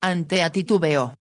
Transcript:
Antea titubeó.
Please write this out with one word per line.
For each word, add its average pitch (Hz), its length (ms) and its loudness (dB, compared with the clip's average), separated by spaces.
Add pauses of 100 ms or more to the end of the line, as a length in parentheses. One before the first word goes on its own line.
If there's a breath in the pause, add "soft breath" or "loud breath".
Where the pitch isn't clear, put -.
Antea 175 500 0
titubeó. 156 760 0